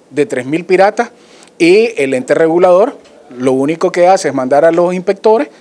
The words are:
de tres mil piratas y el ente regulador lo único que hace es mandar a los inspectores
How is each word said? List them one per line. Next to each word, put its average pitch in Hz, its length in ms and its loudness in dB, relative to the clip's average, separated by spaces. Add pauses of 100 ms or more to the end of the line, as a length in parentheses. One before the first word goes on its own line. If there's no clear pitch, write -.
(100)
de 143 160 -2
tres 127 200 -8
mil 160 180 -6
piratas 196 460 0 (480)
y 202 380 2
el 135 180 -2
ente 127 200 -2
regulador 180 600 2 (400)
lo 127 160 -2
único 156 380 -2
que 175 160 0
hace 185 220 2
es 131 60 -4
mandar 135 300 0
a 165 60 4
los 175 240 0
inspectores 220 540 -2 (120)